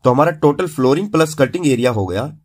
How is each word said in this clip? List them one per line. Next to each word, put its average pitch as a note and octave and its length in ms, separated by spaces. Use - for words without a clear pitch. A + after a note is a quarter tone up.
तो C3 60
हमारा D3 220
टोटल D#3 340
फ्लोरिंग D3 440
प्लस D#3+ 200
स्कर्टिंग D#3 360
एरिया B2 240
हो G#2 160
गया F#2 180